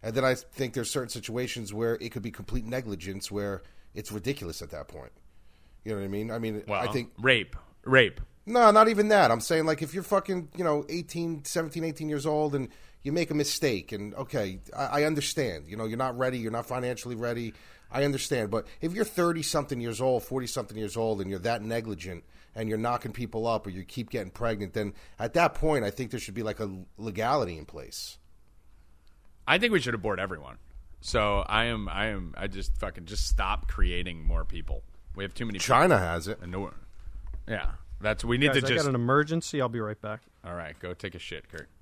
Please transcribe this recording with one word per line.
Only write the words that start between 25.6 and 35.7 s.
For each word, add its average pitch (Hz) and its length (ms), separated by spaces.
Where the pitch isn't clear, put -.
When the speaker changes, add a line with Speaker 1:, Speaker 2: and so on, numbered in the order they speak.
Speaker 1:
I 101 60
think 123 180
there 120 100
should 98 140
be, 113 100
like, 104 160
a 104 120
legality 110 600
in 73 80
place. - 520
Speaker 2:
I 147 120
think 233 140
we 185 60
should 120 160
abort 98 240
everyone. 80 380
So 104 460
I 110 180
am, 110 220
I 95 200
am, 95 300
I 98 100
just 95 300
fucking, 92 280
just 101 220
stop 101 400
creating 87 560
more 80 220
people. - 380
We 98 80
have 98 100
too 120 120
many 101 140
people. - 160